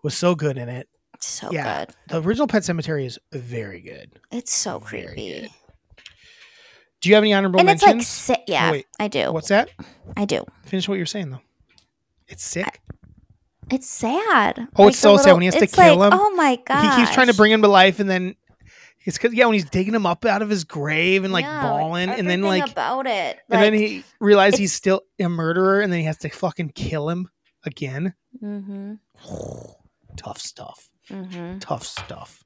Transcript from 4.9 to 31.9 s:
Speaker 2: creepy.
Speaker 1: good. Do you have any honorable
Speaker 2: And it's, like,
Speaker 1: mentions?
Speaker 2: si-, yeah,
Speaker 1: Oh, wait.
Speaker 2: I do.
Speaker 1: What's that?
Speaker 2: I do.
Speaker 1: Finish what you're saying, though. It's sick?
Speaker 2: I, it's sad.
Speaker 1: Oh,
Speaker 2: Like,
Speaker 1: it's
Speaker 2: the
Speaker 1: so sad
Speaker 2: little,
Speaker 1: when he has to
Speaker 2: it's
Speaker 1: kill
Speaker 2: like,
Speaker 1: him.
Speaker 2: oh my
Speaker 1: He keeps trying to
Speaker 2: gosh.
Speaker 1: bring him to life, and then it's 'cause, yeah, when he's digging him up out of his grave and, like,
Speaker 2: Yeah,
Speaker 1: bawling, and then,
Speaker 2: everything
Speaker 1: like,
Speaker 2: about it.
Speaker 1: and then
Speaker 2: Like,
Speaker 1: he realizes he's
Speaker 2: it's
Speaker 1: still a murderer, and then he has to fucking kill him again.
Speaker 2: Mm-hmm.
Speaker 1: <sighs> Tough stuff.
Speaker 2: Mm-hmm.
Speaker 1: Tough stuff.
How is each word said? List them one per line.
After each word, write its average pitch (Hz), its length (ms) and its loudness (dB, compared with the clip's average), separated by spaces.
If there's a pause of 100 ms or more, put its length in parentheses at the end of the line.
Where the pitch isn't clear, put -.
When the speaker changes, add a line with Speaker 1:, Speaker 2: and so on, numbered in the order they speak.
Speaker 2:
creepy. 98 340 -14
Speaker 1:
good. - 80 -16 (1500)
Do 180 80 -2
you 208 60 8
have 214 80 6
any 214 100 2
honorable 196 260 2
Speaker 2:
And 185 100 6
it's, 392 120 2
like, 403 160 8
Speaker 1:
mentions? 240 100 -4
Speaker 2:
si-, - 280 -2 (120)
yeah, 151 220 0
Speaker 1:
Oh, - 40 0
wait. 147 140 -6 (120)
Speaker 2:
I 214 80 -2
do. 113 240 -2
Speaker 1:
What's 156 180 -6
that? 208 200 2 (480)
Speaker 2:
I 208 80 -2
do. - 180 -4 (200)
Speaker 1:
Finish 185 260 -6
what 196 60 -4
you're 180 100 -6
saying, 180 240 -8
though. 131 120 -16 (840)
It's - 160 -16
sick? - 380 -8 (100)
Speaker 2:
I, - 40 -18 (800)
it's 262 120 -8
sad. 247 880 -2
Speaker 1:
Oh, 196 80 8
Speaker 2:
Like, 254 100 8
Speaker 1:
it's - 80 -4
Speaker 2:
the - 80 -
Speaker 1:
so 202 80 8
sad 185 80 4
Speaker 2:
little, 190 100 10
Speaker 1:
when 175 60 0
he 180 60 0
has 185 80 0
to 330 80 4
Speaker 2:
it's - 120 0
Speaker 1:
kill 349 220 8
Speaker 2:
like, 196 160 6
Speaker 1:
him. 370 60 4
Speaker 2:
oh 415 160 2
my 311 160 4
Speaker 1:
He 277 460 0
keeps 240 160 2
trying 254 140 4
to 240 60 4
Speaker 2:
gosh. 190 40 2
Speaker 1:
bring 214 140 6
him 220 100 4
to 214 60 6
life, 196 320 6
and 196 100 0
then 185 260 -4 (680)
it's 180 140 -6
'cause, 233 140 0
yeah, 240 120 4
when 233 80 2
he's 190 160 -2
digging 190 240 -2
him 220 140 -2
up 175 180 -4
out 208 160 0
of 214 80 -4
his 202 140 -2
grave 160 600 -2
and, 190 80 -4
like, 175 140 -2
Speaker 2:
Yeah, - 160 -6
Speaker 1:
bawling, 160 480 -4
and 214 200 -4
then, 180 140 -2
Speaker 2:
everything 190 180 0
Speaker 1:
like, 262 100 -4
Speaker 2:
about 233 360 -6
it. 190 320 -6 (100)
Speaker 1:
and 220 120 2
then 214 120 4
Speaker 2:
Like, 214 80 0
Speaker 1:
he 208 220 -6 (160)
realizes 202 400 4
he's 196 120 0
Speaker 2:
it's - 60 -6
Speaker 1:
still 190 240 0 (180)
a 180 100 -2
murderer, 175 520 0
and 196 120 -2
then 170 60 -2
he 160 60 -4
has 156 140 -6
to 156 100 -10
fucking 165 400 -6
kill 151 400 -6
him 175 200 -6 (340)
again. 147 520 -8 (260)
Speaker 2:
Mm-hmm. 202 520 -14 (300)
Speaker 1:
<sighs> - 960 -18
Tough - 220 -16
stuff. - 500 -20 (200)
Speaker 2:
Mm-hmm. 185 500 -14
Speaker 1:
Tough - 260 -10
stuff. - 600 -18